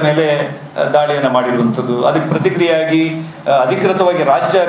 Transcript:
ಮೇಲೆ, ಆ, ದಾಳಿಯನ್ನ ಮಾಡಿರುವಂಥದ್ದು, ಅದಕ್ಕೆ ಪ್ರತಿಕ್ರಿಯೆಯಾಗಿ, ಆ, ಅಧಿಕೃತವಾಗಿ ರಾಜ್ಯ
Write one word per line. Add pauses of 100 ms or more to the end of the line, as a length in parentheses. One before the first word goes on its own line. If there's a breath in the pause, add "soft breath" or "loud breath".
ಮೇಲೆ, (220)
ಆ,
ದಾಳಿಯನ್ನ
ಮಾಡಿರುವಂಥದ್ದು,
ಅದಕ್ಕೆ
ಪ್ರತಿಕ್ರಿಯೆಯಾಗಿ, (140)
ಆ,
ಅಧಿಕೃತವಾಗಿ
ರಾಜ್ಯ